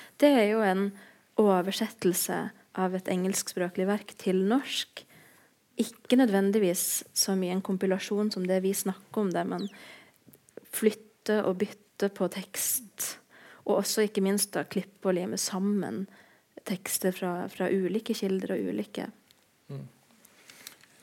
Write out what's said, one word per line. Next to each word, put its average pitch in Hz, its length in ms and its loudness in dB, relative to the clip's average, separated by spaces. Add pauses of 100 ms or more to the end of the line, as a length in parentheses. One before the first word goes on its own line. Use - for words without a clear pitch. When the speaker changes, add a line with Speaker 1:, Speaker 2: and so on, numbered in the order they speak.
(180)
Speaker 1:
det 294 120 8
er 220 200 6
jo 220 120 2
en 196 300 2 (440)
oversettelse 185 1120 2 (240)
av 185 200 0
et 185 100 -4
engelskspråklig 185 840 -2
verk 208 320 -2
til 185 180 0
norsk. - 680 0 (760)
Ikke - 400 0
nødvendigvis 196 840 2 (100)
som 190 280 0
i 180 60 -2
en 190 140 -2
kompilasjon 196 720 0
som 185 140 -4
det 185 160 2
vi 190 100 0
snakker - 480 -6
om, 196 100 0
der 175 140 -2
man 180 240 -4 (1040)
flytter - 760 0
og 180 140 0
bytter - 540 -4
på 180 180 -2
tekst, - 840 -6 (500)
og 202 160 2
også 214 260 0
ikke 202 160 0
minst 202 320 0
da 147 100 -2
klippe - 440 -4
og 185 80 2
lime 202 200 -4
sammen 190 680 -2 (600)
tekster - 480 -2
fra, 180 180 -4 (180)
fra 185 200 -2
ulike 196 440 0
kilder 190 420 -2
og 190 140 -2
ulike. - 380 -6 (600)
Speaker 2:
Mm. 135 140 -10 (1200)